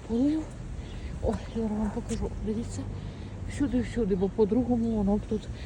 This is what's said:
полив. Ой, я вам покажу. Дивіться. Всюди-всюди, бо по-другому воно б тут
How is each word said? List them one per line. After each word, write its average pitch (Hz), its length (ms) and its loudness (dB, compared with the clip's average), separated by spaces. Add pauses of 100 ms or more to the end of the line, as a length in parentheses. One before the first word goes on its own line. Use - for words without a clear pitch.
полив. 285 360 4 (800)
Ой, 220 120 2 (200)
я 226 60 0
вам 214 340 0
покажу. 220 340 -2 (160)
Дивіться. 214 360 -4 (680)
Всюди-всюди, 226 640 2
бо 190 140 2
по-другому 226 680 4
воно 202 200 4
б 202 120 0
тут 214 120 0 (240)